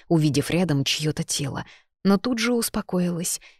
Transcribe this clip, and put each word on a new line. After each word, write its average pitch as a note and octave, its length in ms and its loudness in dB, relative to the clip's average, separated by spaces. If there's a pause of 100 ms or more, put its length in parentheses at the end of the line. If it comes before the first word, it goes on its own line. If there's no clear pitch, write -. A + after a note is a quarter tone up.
увидев D3+ 420 2
рядом D#3+ 340 0
чье-то D#3 380 -4
тело, - 420 -6 (380)
но G3 140 4
тут B3+ 220 -2
же A#3 160 0
успокоилась. F3+ 840 -2 (200)